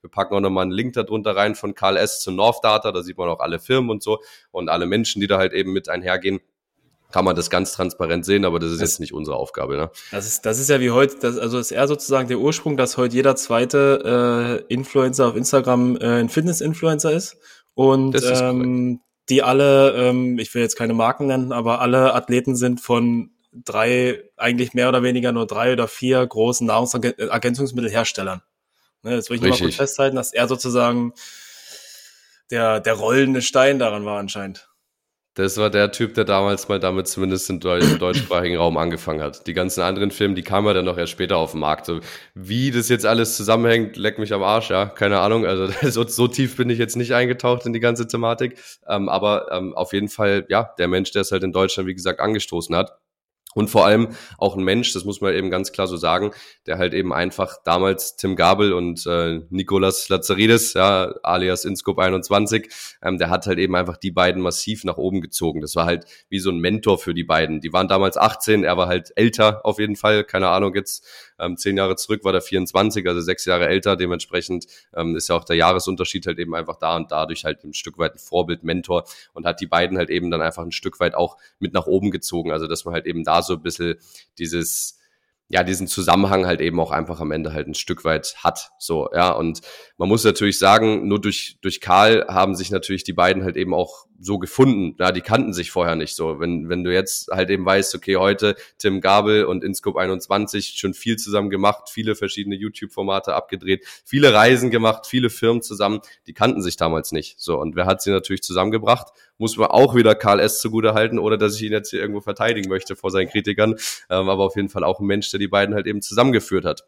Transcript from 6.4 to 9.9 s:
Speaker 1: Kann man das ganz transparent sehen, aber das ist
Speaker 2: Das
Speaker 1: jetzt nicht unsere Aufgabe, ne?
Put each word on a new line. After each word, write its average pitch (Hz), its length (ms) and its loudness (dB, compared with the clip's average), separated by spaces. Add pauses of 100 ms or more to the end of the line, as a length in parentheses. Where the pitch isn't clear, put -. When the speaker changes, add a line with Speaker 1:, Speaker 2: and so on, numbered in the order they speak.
Speaker 1:
Kann 92 140 2
man 90 100 2
das 85 140 -4
ganz 92 220 0
transparent 87 520 -2
sehen, 98 220 2
aber 85 140 0
das 82 120 -2
ist 82 100 -4
Speaker 2:
Das 80 100 0
Speaker 1:
jetzt - 80 -4
nicht 78 140 -10
unsere 76 220 -8
Aufgabe, 67 400 -6
ne? 80 140 -4 (220)